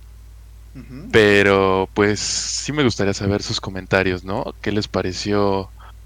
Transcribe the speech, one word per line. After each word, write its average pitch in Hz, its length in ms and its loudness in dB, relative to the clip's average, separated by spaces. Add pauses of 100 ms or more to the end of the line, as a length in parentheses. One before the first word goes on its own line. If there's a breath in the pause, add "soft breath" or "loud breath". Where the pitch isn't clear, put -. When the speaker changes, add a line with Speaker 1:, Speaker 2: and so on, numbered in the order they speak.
(760)
Speaker 1:
Ujú. 135 360 -16
Speaker 2:
Pero, 98 840 4
pues, 104 260 2
sí - 520 -6
me 147 120 0
gustaría 101 300 0
saber 101 300 -2
sus - 180 -6
comentarios, 95 600 -2
¿no? 98 360 -8
¿Qué 107 120 -6
les 104 160 -2
pareció? 98 840 -2 (360 soft breath)